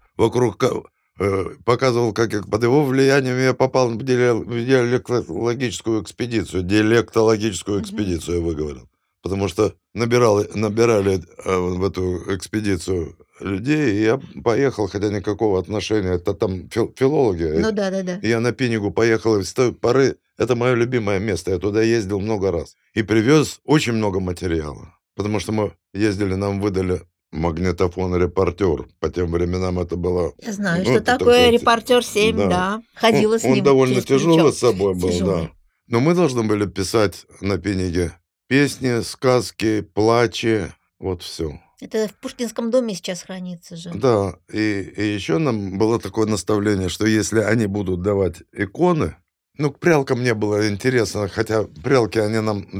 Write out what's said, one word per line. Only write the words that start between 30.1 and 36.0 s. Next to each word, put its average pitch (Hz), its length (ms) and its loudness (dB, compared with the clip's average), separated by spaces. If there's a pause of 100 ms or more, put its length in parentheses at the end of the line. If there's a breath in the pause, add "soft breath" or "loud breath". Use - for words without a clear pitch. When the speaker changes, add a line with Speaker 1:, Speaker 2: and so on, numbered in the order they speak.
Speaker 2:
Я 226 120 -8
знаю, 190 260 -2
Speaker 1:
ну, 185 60 -4
Speaker 2:
что 127 140 2
Speaker 1:
это 247 180 0
Speaker 2:
такое 247 280 6
Speaker 1:
такой 240 140 6
Speaker 2:
«Репортёр 240 440 2
семь», 214 340 0
Speaker 1:
да. 196 100 2
Speaker 2:
да. 185 340 -2 (140)
Ходила 226 380 4
Speaker 1:
Он, 226 60 0
Speaker 2:
с - 60 -4
Speaker 1:
он 127 100 4
Speaker 2:
ним 131 80 2
Speaker 1:
довольно 131 320 4
Speaker 2:
через 123 120 0
Speaker 1:
тяжёлый 160 360 4
Speaker 2:
плечо. 139 100 6
Speaker 1:
с - 60 -8
собой 101 340 2
был, 92 160 0
Speaker 2:
Тяжёлый. 90 380 0
Speaker 1:
да. - 40 -14 (360)
Но 117 120 0
мы 156 160 4